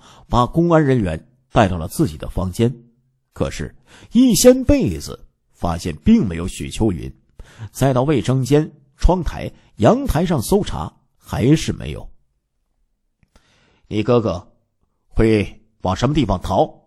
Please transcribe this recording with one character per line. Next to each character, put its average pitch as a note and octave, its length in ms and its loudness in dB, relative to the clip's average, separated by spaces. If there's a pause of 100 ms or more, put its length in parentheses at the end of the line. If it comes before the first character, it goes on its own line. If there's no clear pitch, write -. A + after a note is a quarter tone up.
(280)
把 A#2+ 180 2
公 E3+ 240 0
安 D#3+ 140 4
人 C3 160 2
员 E2 300 -4 (200)
带 A2 200 2
到 F2+ 80 -4
了 D#2+ 100 -6
自 C#3 220 -2
己 D2+ 80 -14
的 - 100 -12
房 F#2 240 -6
间。 A#2 240 0 (560)
可 - 180 -6
是， - 240 -10 (380)
一 A#3+ 240 4
掀 B3+ 300 6
被 D#3+ 340 2
子， - 280 -16 (260)
发 E2+ 240 -4
现 E2+ 260 -8
并 A3 240 4
没 E2+ 80 -6
有 E2+ 100 -4
许 D2 240 -8
秋 G#2+ 220 -2
云。 C2+ 180 -8 (600)
再 C3+ 220 0
到 B2 100 0
卫 C#3 180 0
生 C3 220 -2
间、 D3 260 2 (280)
窗 F3 260 2
台、 - 260 -8 (280)
阳 A3 280 2
台 F3 200 -2
上 E3+ 160 -2
搜 G3 200 0
查， - 320 -8 (220)
还 - 400 0
是 - 160 -4
没 D2 200 -8
有。 - 200 -14 (1800)
“你 G#2 160 -10
哥 A#2+ 160 2
哥 F2+ 260 -4 (640)
会 G#2+ 560 0 (200)
往 F#2 120 0
什 B2 140 0
么 D3+ 40 -2
地 D3 120 0
方 F#2+ 160 -4
逃？” G2 280 0 (180)